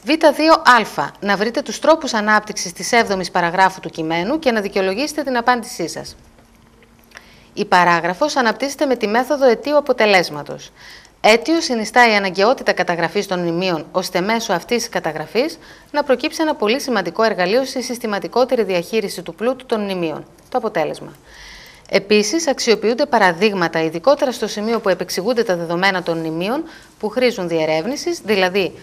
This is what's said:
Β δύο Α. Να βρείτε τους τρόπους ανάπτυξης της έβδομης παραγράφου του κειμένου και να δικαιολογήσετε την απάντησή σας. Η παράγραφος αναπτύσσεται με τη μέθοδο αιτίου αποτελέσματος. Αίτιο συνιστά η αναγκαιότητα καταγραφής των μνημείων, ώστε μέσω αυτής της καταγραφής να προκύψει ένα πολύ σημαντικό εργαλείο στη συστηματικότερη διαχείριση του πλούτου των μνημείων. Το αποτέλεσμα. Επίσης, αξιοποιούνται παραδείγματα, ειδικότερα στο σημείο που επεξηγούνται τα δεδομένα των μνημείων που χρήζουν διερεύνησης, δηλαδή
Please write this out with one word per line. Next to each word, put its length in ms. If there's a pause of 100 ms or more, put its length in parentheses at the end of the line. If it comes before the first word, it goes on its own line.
Β 60 (280)
δύο 160
Α. 580 (100)
Να 160
βρείτε 260
τους 160
τρόπους 360
ανάπτυξης 580
της 200
έβδομης 380
παραγράφου 500
του 80
κειμένου 500
και 120
να 100
δικαιολογήσετε 640
την 140
απάντησή 520
σας. 280 (1400)
Η 100
παράγραφος 720
αναπτύσσεται 500
με 100
τη 100
μέθοδο 420
αιτίου 280
αποτελέσματος. 960 (480)
Αίτιο 400
συνιστά 500
η 40
αναγκαιότητα 580
καταγραφής 540
των 140
μνημείων, 520
ώστε 280
μέσω 320
αυτής 240
της 120
καταγραφής 680 (320)
να 140
προκύψει 380
ένα 120
πολύ 260
σημαντικό 420
εργαλείο 420
στη 180
συστηματικότερη 800
διαχείριση 600
του 120
πλούτου 320
των 140
μνημείων. 440 (240)
Το 100
αποτέλεσμα. 540 (800)
Επίσης, 580
αξιοποιούνται 580
παραδείγματα, 760
ειδικότερα 500
στο 140
σημείο 340
που 80
επεξηγούνται 540
τα 140
δεδομένα 460
των 160
μνημείων 460 (340)
που 100
χρήζουν 400
διερεύνησης, 760
δηλαδή 480 (100)